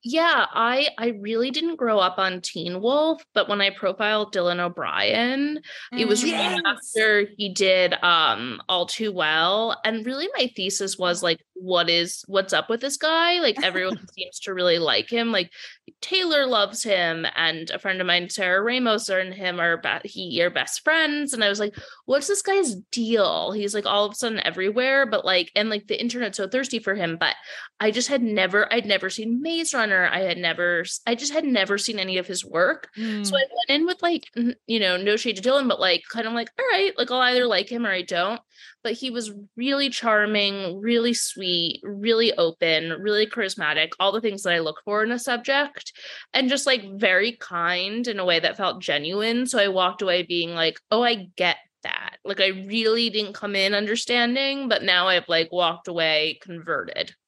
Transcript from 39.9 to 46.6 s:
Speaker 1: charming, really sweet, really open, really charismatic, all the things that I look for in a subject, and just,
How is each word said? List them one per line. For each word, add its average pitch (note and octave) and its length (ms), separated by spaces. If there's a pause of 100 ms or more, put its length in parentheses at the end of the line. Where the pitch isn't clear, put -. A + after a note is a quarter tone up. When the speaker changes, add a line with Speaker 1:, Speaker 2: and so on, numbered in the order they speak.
Speaker 1:
charming, G3+ 920
really A#3 340
sweet, F3+ 680
really A3 520
open, E3 560 (100)
really G#3 260
charismatic, E3 640 (100)
all G3 120
the G#3+ 80
things G#3 220
that F3+ 120
I E3+ 60
look D#3 240
for G#3 200
in A#3 80
a A#3+ 60
subject, C4+ 760 (420)
and C4 140
just, C#4 180